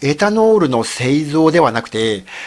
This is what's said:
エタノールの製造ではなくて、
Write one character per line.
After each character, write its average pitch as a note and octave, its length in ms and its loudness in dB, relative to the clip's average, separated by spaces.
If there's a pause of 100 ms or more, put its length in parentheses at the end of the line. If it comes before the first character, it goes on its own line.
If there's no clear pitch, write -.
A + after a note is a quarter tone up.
エ C#3 120 0
タ G3+ 160 0
ノ A3 260 2
ー G#3+ 40 4
ル D#3+ 100 2
の A#2+ 140 0
製 C3+ 420 -2
造 D#3 240 2
で E3 100 2
は C#3+ 120 4
な A2+ 100 -2
く - 80 -12
て、 A2 360 -4 (220)